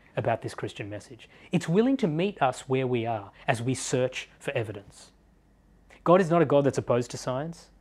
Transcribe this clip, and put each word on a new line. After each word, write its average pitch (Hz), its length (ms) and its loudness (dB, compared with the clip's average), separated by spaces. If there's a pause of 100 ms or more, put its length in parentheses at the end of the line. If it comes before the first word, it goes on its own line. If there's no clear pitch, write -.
(160)
about 117 260 -2
this 120 120 -10
Christian 107 340 -10
message. 104 400 -16 (220)
It's - 180 0
willing 233 280 4
to 226 100 0
meet 170 340 -2
us 131 280 0
where 131 180 0
we 123 180 0
are 110 280 -6 (160)
as 117 140 0
we 127 120 -2
search - 540 -4 (100)
for - 140 -8
evidence. 107 580 -8 (920)
God 175 160 8
is 165 100 0
not 170 120 4
a - 20 4
God 143 200 4
that's 131 120 2
opposed 123 360 0
to - 40 -10
science. 139 540 -8 (100)